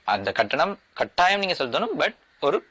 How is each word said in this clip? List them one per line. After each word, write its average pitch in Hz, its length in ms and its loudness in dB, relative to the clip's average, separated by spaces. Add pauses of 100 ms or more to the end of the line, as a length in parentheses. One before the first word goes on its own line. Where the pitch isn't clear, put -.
அந்த 101 280 -2
கட்டணம் 151 460 0 (140)
கட்டாயம் 180 480 2
நீங்க 180 140 -2
செலுத்தணும், 147 440 -2
but 190 180 0 (240)
ஒரு - 300 0